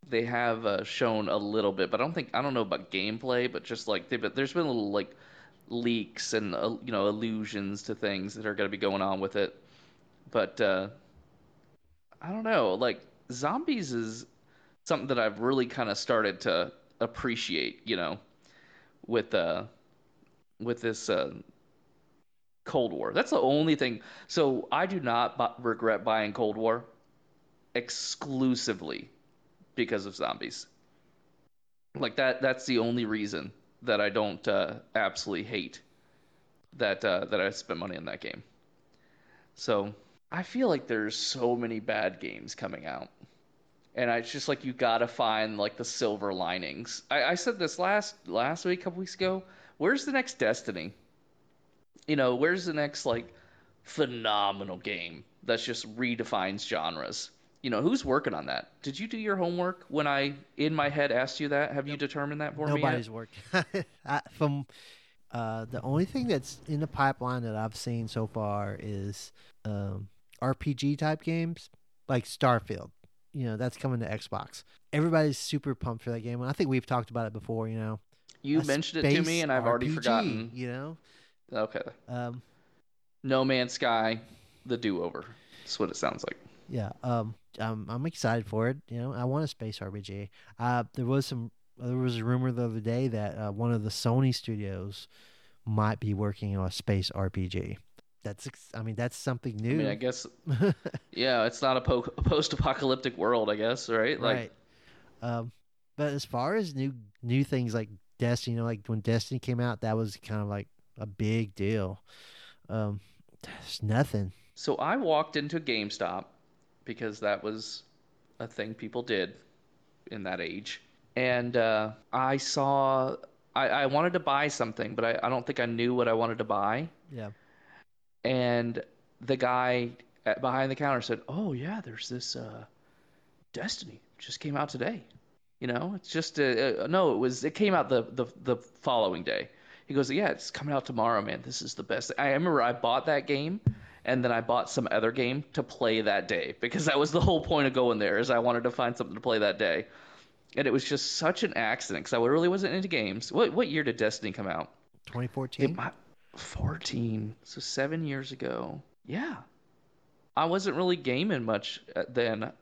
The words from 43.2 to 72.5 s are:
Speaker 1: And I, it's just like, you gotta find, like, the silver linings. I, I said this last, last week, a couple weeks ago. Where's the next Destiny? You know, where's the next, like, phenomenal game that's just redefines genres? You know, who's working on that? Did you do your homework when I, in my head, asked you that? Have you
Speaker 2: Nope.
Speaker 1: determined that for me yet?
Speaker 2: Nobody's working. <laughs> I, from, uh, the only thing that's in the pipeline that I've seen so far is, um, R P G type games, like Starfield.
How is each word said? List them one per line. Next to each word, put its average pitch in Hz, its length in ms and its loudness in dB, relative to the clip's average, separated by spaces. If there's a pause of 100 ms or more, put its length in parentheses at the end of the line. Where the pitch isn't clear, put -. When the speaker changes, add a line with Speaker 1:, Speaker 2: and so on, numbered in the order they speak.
Speaker 1:
And 120 160 0
I, 117 80 2
it's 117 120 -6
just 143 180 -6
like, 143 160 0
you 127 80 -4
gotta 120 360 4
find, 110 480 0
like, 104 200 0
the 120 80 -6
silver 104 500 0
linings. 90 760 -4
I, 139 140 2
I 160 100 4
said 202 240 -2
this 165 200 -4
last, 196 500 0
last 123 360 0
week, 180 160 0
a - 40 -16
couple 180 160 -6
weeks 185 140 -8
ago. 185 280 0 (360)
Where's 262 260 2
the 277 80 -4
next 254 260 -2
Destiny? 107 540 0 (1120)
You 151 100 2
know, 127 200 4
where's 170 280 2
the 175 80 -4
next, 147 340 -2
like, 117 260 -2 (500)
phenomenal 104 960 0
game 85 480 -8 (180)
that's 113 220 0
just 113 320 -8
redefines 113 720 -2
genres? 80 640 -4 (320)
You 131 80 -4
know, 113 120 0
who's 226 220 2
working 135 300 2
on 76 120 -6
that? 65 240 -6 (120)
Did 139 180 -6
you 220 80 -6
do 226 100 -6
your 214 160 0
homework 180 540 0
when 147 180 0
I, 139 280 2 (220)
in 156 180 2
my 147 140 4
head, 143 220 2
asked 127 300 2
you 147 80 0
that? 143 240 2
Have 139 140 -2
you 143 80 -4
Speaker 2:
Nope. 143 60 -6
Speaker 1:
determined 147 400 -4
that 147 140 -4
for 151 140 -2
me 147 60 2
yet? 147 60 2
Speaker 2:
Nobody's 123 300 0
working. 113 320 -12 (100)
<laughs> - 540 -2
I, 139 140 0 (120)
from, 143 340 0 (640)
uh, 113 320 -4
the - 180 -6
only 143 220 2
thing 247 240 -2
that's 143 300 0 (100)
in 151 100 0
the 156 80 0
pipeline 127 560 0
that 113 140 -4
I've 110 180 -2
seen 117 320 -4
so 113 220 -2
far 104 520 -2
is, 101 520 -6 (320)
um, 101 440 -4 (320)
R 131 140 2
P - 180 -2
G 143 220 0
type 156 280 0
games, 165 460 -2 (400)
like 123 160 2
Starfield. 113 640 0 (440)